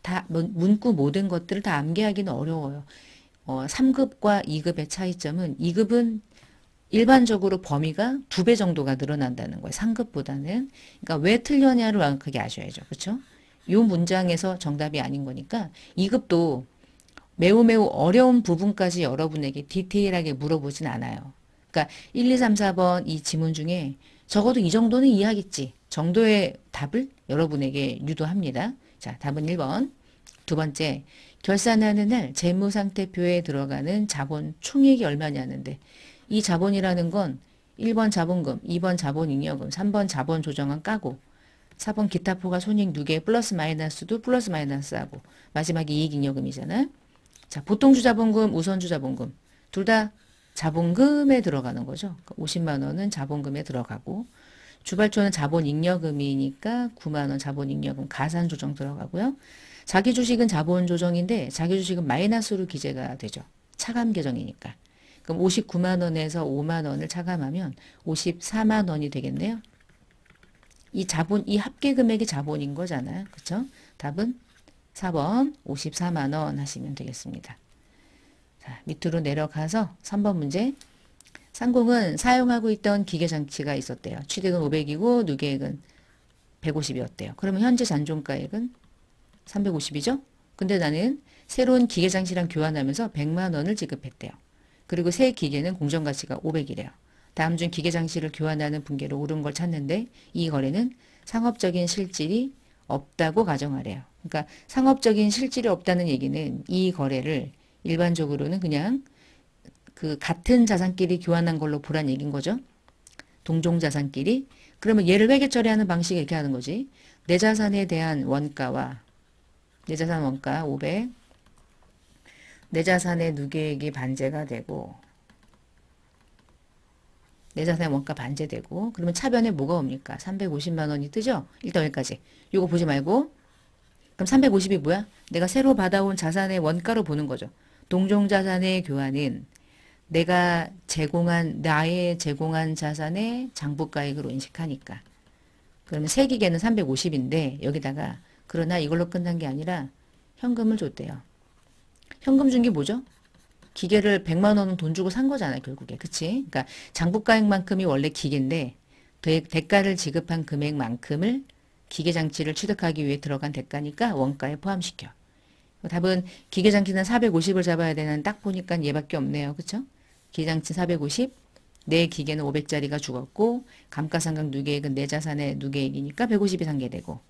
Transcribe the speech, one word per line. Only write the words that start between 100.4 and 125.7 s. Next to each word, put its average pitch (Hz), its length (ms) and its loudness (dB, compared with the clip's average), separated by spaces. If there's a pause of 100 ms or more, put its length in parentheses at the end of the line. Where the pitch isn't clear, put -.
거래는 151 420 0 (320)
상업적인 220 600 0
실질이 190 680 -2 (340)
없다고 160 580 0
가정하래요. 135 580 -4 (200)
그러니까 156 300 -6 (140)
상업적인 240 640 4
실질이 240 380 -2
없다는 180 400 2
얘기는 139 600 -2
이 185 240 2
거래를 135 600 -2 (320)
일반적으로는 165 760 0
그냥 180 440 0 (880)
그 156 240 -6
같은 233 480 4
자산끼리 185 540 2
교환한 170 380 2
걸로 147 220 -2
보란 151 280 -2
얘기인 139 220 -2
거죠. 139 280 -2 (840)
동종 165 340 2
자산끼리. 147 720 0 (320)
그러면 208 280 4
얘를 208 220 6
회계 277 180 6
처리하는 220 380 2
방식이 175 320 0
이렇게 151 160 -2
하는 147 180 -2
거지. 147 360 -6 (380)
내 175 120 4
자산에 208 480 2
대한 160 380 0
원가와 131 760 -4 (840)
내 156 100 -6
자산 160 260 -2
원가 139 420 -2
오백, 151 460 -4 (1600)
내 165 120 0
자산의 175 520 2
누계액이 147 560 -4
반제가 135 540 -4
되고 - 500 -10 (2500)